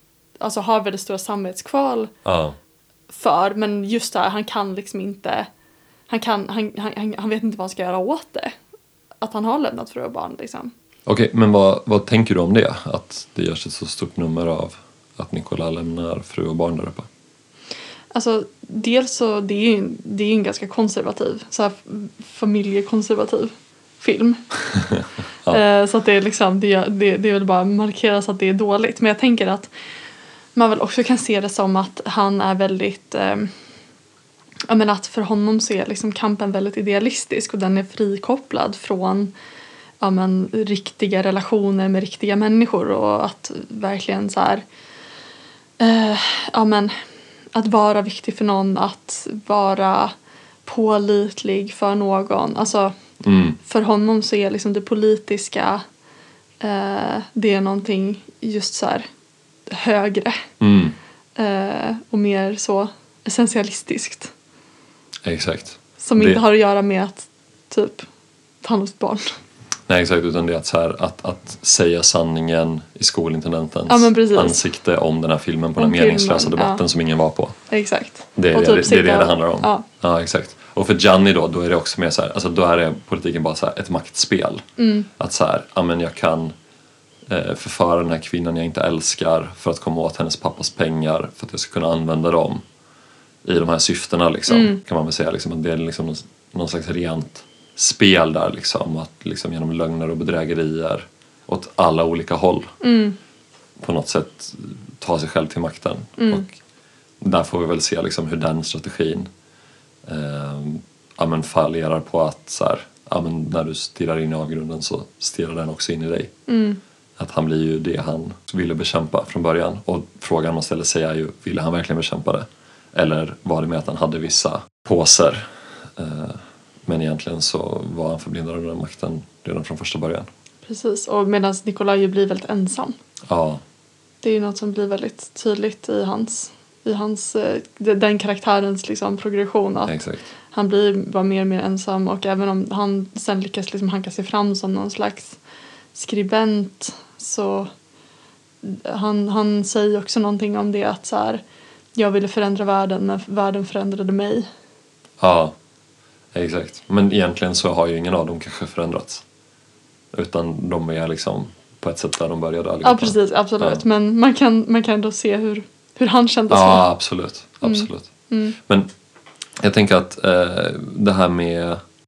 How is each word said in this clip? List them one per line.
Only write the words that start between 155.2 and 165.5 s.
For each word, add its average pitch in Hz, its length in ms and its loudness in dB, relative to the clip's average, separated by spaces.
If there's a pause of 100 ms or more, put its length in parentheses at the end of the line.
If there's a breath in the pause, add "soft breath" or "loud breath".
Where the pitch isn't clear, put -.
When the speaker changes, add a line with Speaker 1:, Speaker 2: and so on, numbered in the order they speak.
Speaker 2:
Ja, 85 320 6 (800 soft breath)
exakt. 85 540 -6
Men 98 260 4
egentligen 90 420 0
så 90 180 0
har 85 140 2
ju 85 120 -2
ingen 87 160 -2
av 82 120 0
dem 82 140 -6
kanske - 260 -10
förändrats. - 580 -6 (920 soft breath)
Utan 85 520 -4
de 82 220 -4
är, 82 180 -4
liksom, 78 360 -6 (360)
på 85 100 -6
ett 82 80 -8
sätt - 200 -6
där 82 100 -2
de 82 120 -6
började 82 300 -4
allihopa. - 200 2
Speaker 1:
Ja, 240 60 4
precis, 214 360 2
absolut. 208 420 0
Speaker 2:
Ja. 226 100 -4
Speaker 1:
Men 214 360 4
man 269 140 8
kan, 226 340 4
man 226 140 4
kan 220 120 0
ändå 214 180 0
se 208 240 -2
hur, 214 260 -2 (320)